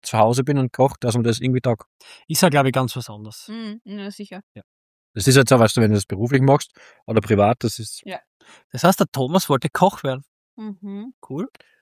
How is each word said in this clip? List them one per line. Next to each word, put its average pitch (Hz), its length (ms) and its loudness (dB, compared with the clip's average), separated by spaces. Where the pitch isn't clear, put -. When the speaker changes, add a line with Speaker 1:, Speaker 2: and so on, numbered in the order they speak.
Speaker 1:
zu - 160 -2
Hause 120 260 4
bin 143 140 0
und 127 140 -2
koch, 131 280 2
dass 120 160 0
mir 120 80 2
das 113 160 0
irgendwie 127 220 -2
taugt. 120 240 -2
Speaker 2:
Ist 156 140 -2
ja, 180 80 6
glaub 139 160 4
ich, 131 60 0
ganz 131 220 -2
was 123 160 -10
anderes. 107 380 -18
Speaker 3:
Mhm, 220 360 -12
ja, 202 260 -12
sicher. 196 320 -16
Speaker 2:
Ja. 104 80 -20
Speaker 1:
Das 104 120 -4
ist 131 100 6
halt 131 120 4
so, 131 100 6
weißt 113 180 2
du, 123 40 2
wenn 107 100 4
du 107 60 2
das 98 100 -2
beruflich 120 360 -2
machst 139 300 2
oder 110 160 0
privat, 104 420 2
das 113 140 -4
ist - 260 -14
Speaker 3:
Ja. 190 160 -12
Speaker 2:
Das - 140 -4
heißt, 185 160 4
der 180 100 0
Thomas 139 380 -2
wollte 139 220 0
Koch - 340 0
werden. 139 200 -6
Speaker 3:
Mhm. 208 580 -12
Speaker 2:
Cool. 180 220 -8